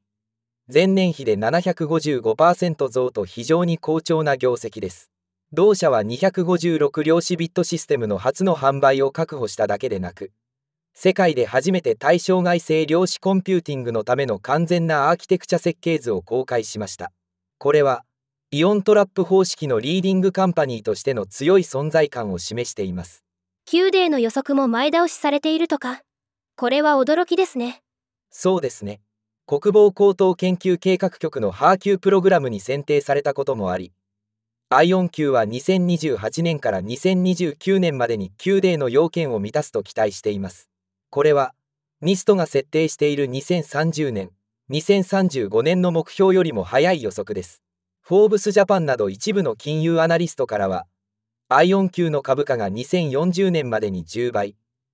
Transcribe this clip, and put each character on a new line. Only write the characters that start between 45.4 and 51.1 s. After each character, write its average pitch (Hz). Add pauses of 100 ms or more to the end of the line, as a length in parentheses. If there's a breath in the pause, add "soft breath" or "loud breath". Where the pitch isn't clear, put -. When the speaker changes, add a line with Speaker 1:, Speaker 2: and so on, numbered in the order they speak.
Speaker 1:
五 107
年 180
の 180
目 160
標 190
よ 185
り 160
も 101
早 143
い 160
予 107
測 101
で 92
す。 - (380)
フ 196
ォ -
ー -
ブ 202
ス 208
ジ 196
ャ 190
パ 196
ン 160
な 131
ど 104
一 98
部 196
の 127
金 156
融 165
ア 165
ナ 170
リ 170
ス -
ト 131
か 107
ら 98
は、 92 (600)